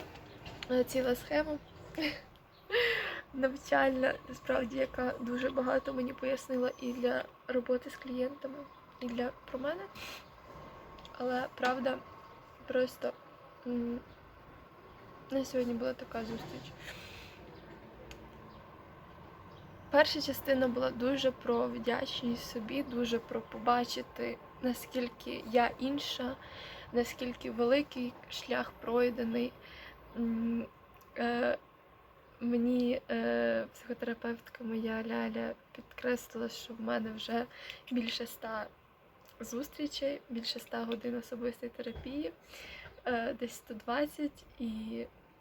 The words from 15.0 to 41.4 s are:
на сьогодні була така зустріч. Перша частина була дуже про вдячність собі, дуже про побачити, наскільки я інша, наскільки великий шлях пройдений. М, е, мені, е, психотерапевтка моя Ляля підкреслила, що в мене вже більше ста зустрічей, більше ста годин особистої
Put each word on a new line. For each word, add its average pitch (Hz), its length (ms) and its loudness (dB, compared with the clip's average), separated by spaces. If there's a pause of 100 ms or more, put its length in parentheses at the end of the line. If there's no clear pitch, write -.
на 269 140 2
сьогодні 240 280 2
була 247 200 2
така 233 320 -4
зустріч. - 460 -6 (3250)
Перша 302 320 8
частина 262 460 4
була 254 240 4
дуже 262 400 4
про 247 360 2
вдячність 240 840 0
собі, 247 340 -2
дуже 240 360 2
про 226 220 -2
побачити, 240 960 0 (240)
наскільки 247 920 -2
я 240 280 8
інша, 262 560 -2 (580)
наскільки 240 580 0
великий 247 640 4 (160)
шлях 247 420 0
пройдений. 240 800 2 (640)
М, 233 480 2 (520)
е, 240 400 4 (800)
мені, 240 720 4
е, 226 640 4
психотерапевтка 233 920 -6
моя 226 400 0
Ляля 226 500 0 (180)
підкреслила, - 800 -2
що - 240 -10
в - 80 -8
мене - 300 0
вже 226 340 0 (460)
більше 240 320 0
ста 220 440 -6 (720)
зустрічей, 285 920 -2
більше 233 300 -4
ста 233 260 -4
годин 233 320 -2
особистої 240 520 -4